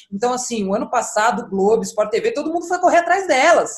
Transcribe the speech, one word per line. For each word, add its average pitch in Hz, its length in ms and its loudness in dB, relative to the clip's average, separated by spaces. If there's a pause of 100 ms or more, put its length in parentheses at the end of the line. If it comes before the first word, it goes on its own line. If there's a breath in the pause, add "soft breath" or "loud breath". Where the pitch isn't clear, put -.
(120 loud breath)
Então, 233 220 -2
assim, 240 320 -4
o 190 80 -2
ano 220 160 -2
passado, 220 600 0
Globo, 190 340 2
Sport 208 280 -4
T 208 100 0
V, 226 100 0
todo 311 220 -4
mundo 339 140 -6
foi 359 120 -2
correr 330 180 4
atrás 349 300 0
delas 277 500 4